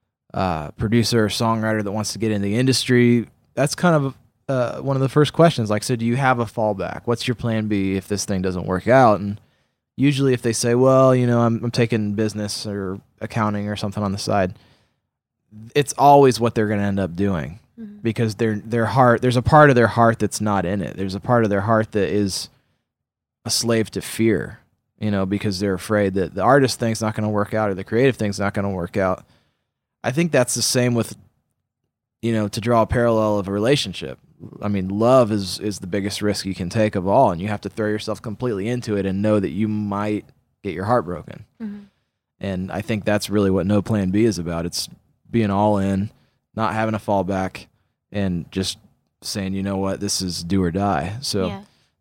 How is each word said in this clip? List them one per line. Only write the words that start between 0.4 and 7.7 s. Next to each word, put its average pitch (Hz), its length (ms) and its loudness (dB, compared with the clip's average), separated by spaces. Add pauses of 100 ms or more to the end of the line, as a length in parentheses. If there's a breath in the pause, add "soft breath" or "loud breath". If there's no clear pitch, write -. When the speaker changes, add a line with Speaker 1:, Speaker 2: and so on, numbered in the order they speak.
Speaker 1:
producer 113 540 2
or 101 40 -2
songwriter 110 540 -2
that 101 80 -4
wants 107 220 -4
to 98 60 -12
get 110 120 0
in 101 120 -2
the 101 120 -2
industry, 120 680 2 (300)
that's 135 180 0
kind 175 220 2
of, 135 200 -2 (320)
uh, 127 340 -2
one 135 140 -2
of 131 60 0
the 135 80 0
first 147 240 4
questions, 123 380 4
like, 107 100 0
"So 131 140 -2
do 113 100 -4
you 120 120 2
have 131 220 2
a 117 60 0
fallback? 104 600 -4
What's 117 220 -2
your 127 60 0
plan 110 340 -2
B 98 280 0